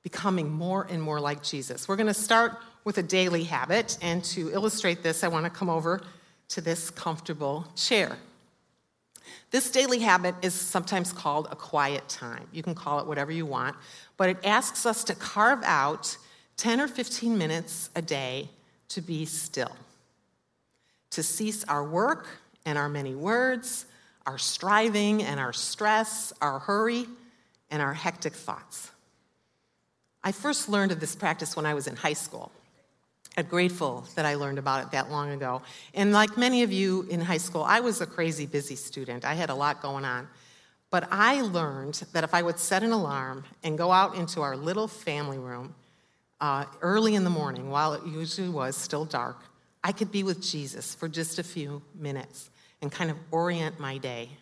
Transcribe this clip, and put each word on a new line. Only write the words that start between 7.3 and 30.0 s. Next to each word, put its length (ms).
chair. 420
This 180
daily 300
habit 440
is 100
sometimes 580
called 400
a 40
quiet 540
time. 420
You 120
can 120
call 240
it 80
whatever 240
you 140
want, 300
but 120
it 140
asks 420
us 200
to 100
carve 480
out 540
ten 220
or 80
fifteen 500
minutes 580
a 60
day 480
to 120
be 240
still, 500
to 100
cease 440
our 180
work 440
and 120
our 120
many 240
words, 720
our 140
striving 840
and 180
our 140
stress, 880
our 180
hurry, 480
and 140
our 100
hectic 400
thoughts. 560